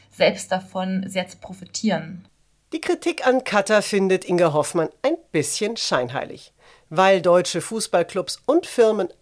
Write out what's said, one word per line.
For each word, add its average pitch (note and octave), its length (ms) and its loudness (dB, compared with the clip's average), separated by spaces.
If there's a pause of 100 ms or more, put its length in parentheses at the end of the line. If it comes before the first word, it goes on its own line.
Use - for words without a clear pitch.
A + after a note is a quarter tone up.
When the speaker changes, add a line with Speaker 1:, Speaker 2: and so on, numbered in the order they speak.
Speaker 1:
selbst - 420 0
davon F#3+ 560 -4
sehr F#3 200 -6
zu - 100 -20
profitieren. F3+ 880 -6 (460)
Speaker 2:
Die D#4+ 100 -8
Kritik E4+ 460 -2
an B3+ 160 2
Katar G#3 380 2
findet F#3+ 440 0
Inge E3+ 280 2
Hoffmann D#3 360 0 (120)
ein D4+ 140 0 (160)
bisschen G#3 440 -2
scheinheilig, B2+ 800 -6 (360)
weil F#3+ 320 4
deutsche F3 400 2
Fußballclubs F#3+ 840 -4
und D#4+ 200 2
Firmen A3 440 2 (120)